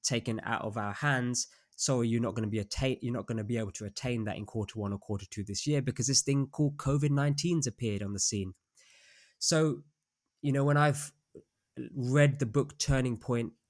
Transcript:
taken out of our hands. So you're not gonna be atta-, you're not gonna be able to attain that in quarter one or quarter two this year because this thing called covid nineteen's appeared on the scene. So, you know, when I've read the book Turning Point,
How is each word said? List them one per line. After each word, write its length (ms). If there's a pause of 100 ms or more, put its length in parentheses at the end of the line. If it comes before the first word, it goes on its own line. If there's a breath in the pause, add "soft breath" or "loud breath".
taken 420
out 180
of 140
our 160
hands. 540 (300 soft breath)
So 260
you're 180
not 140
gonna 140
be 100
atta-, 420
you're 140
not 120
gonna 180
be 120
able 160
to 140
attain 380
that 120
in 80
quarter 340
one 140
or 60
quarter 320
two 140
this 220
year 140
because 260
this 160
thing 260
called 280
covid 340
nineteen's 560
appeared 360
on 100
the 60
scene. 360 (840 soft breath)
So, 460 (580)
you 100
know, 120
when 120
I've 360 (800)
read 460
the 60
book 320
Turning 380
Point, 360 (180)